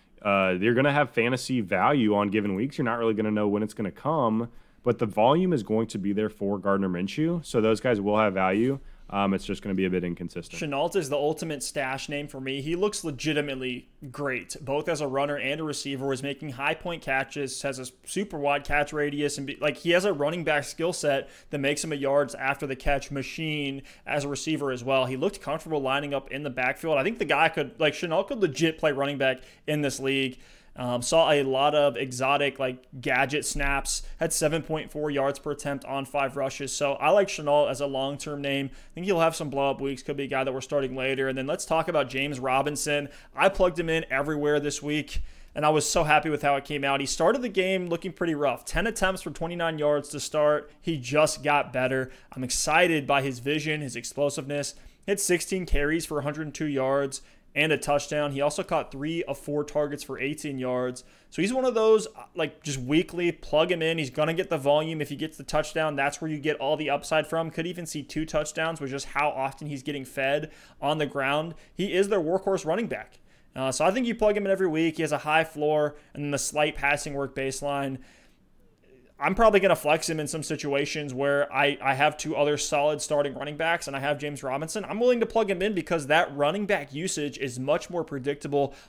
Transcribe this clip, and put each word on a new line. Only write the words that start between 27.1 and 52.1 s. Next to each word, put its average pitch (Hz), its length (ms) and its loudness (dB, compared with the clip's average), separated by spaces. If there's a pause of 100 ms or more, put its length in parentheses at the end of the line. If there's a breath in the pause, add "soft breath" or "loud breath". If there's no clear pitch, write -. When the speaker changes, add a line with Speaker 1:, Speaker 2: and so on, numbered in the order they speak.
Speaker 2:
the 180 80 -2
guy 151 240 6
could, 135 280 -2
like, 151 140 4
Shenault 175 360 0
could 254 120 -6
legit 160 380 2
play 156 140 2
running 139 260 -2
back 131 240 2 (240 loud breath)
in 151 160 2
this 131 180 -2
league. 135 380 0 (380 soft breath)
Um, 123 260 -2
saw 160 280 6
a 143 140 6
lot 139 320 2
of 143 200 4
exotic, 135 640 0
like, 131 260 -4 (160)
gadget 135 460 0
snaps, 139 560 -2 (160 loud breath)
had 165 140 0
seven 156 280 2
point 156 300 -4
four 151 180 -4
yards 139 300 0
per 147 140 -6
attempt 143 320 -6
on 135 200 -4
five 135 320 -2
rushes. 135 360 -4
So - 220 0
I 151 160 2
like 196 180 6
Shenault 147 420 4
as 135 100 -4
a 143 60 0
long-term 139 560 -4
name. 139 300 -2
I - 220 -18
think 175 120 -8
he'll 180 140 4
have 165 160 4
some 151 140 -4
blow-up 139 300 0
weeks. 139 220 -4
Could 143 140 -6
be 139 80 -4
a - 20 -4
guy 135 160 0
that 135 100 0
we're 135 80 -4
starting 131 360 -2
later. 135 320 0
And 131 100 -2
then 131 80 -4
let's 170 180 -2
talk 160 220 0
about 147 220 2
James 131 320 -2
Robinson. 147 680 0 (280 loud breath)
I 180 140 6
plugged 180 280 2
him 170 100 -2
in 160 220 0
everywhere 147 480 2
this 143 240 -2
week, 147 400 -2 (320 soft breath)
and 147 100 0
I 151 40 6
was 151 200 4
so 175 140 2
happy 151 260 4
with 147 140 0
how 143 140 4
it 139 80 -4
came 147 180 -4
out. 139 160 2
He 139 80 -4
started 220 360 2
the 247 60 -2
game 185 380 0
looking 170 260 -2
pretty 170 220 -2
rough. 139 300 0
Ten 185 240 0
attempts 190 340 0
for 165 80 -8
twenty-nine 165 480 -2
yards 147 300 2
to 147 100 -8
start. 151 640 2
He 160 180 -2
just 143 460 2
got 143 280 2
better. 131 380 0 (220 loud breath)